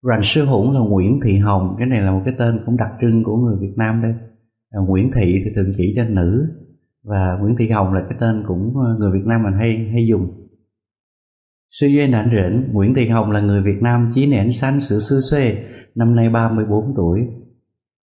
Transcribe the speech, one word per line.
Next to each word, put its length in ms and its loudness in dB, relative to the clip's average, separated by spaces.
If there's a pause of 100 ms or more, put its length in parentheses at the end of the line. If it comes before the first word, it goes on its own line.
Doãn 200 0
Sư 220 0
Hùng 280 2
là 80 2
Nguyễn 440 2
Thị 140 4
Hồng, 400 0
cái 80 -2
này 140 0
là 120 0
một 120 0
cái 140 -4
tên 280 0
cũng 100 0
đặc 120 -2 (120)
trưng 240 2
của 120 -2
người 240 0
Việt 160 -6
Nam 260 -2
đây. 120 -2 (560)
À, 160 -8
Nguyễn 280 2
Thị 300 2
thì 120 -4
thường 200 0
chỉ 200 0
cho 80 0
nữ, 420 0 (580)
và 360 -2
Nguyễn 160 0
Thị 140 0
Hồng 220 0
là 80 0
cái 200 -8
tên 260 -2
cũng, 300 -4
ờ, 220 0
người 120 0
Việt 160 -2
Nam 160 0
mình 160 0
hay, 340 -2
hay 140 2
dùng. 240 0 (1400)
Sư 160 -2
Duy 200 4
Nản 240 2
Rễn, 420 0
Nguyễn 220 2
Thị 140 0
Hồng 220 0
là 100 0
người 220 2
Việt 200 0
Nam, 300 2
Chí 140 2
Nẻn 260 2
Sanh 280 0
Sử 200 -2
Sư 200 0 (100)
Xuê, 340 0 (300)
năm 200 2
nay 140 4
ba 220 2
mươi 140 -2
bốn 320 -2
tuổi. 320 0 (840)